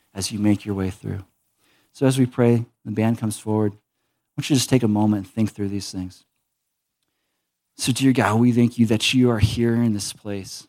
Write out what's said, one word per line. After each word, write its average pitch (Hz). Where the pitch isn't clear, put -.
as 98
you 104
make 104
your 104
way 95
through. 95
So 135
as 131
we 123
pray, 120
the 110
band 110
comes 107
forward. 107
I -
want -
you -
to 123
just -
take 127
a 113
moment 104
and -
think 110
through 101
these 98
things. 92
So, -
dear 135
God, 110
we 120
thank 120
you 113
that 107
you 123
are 113
here 117
in 117
this 98
place. -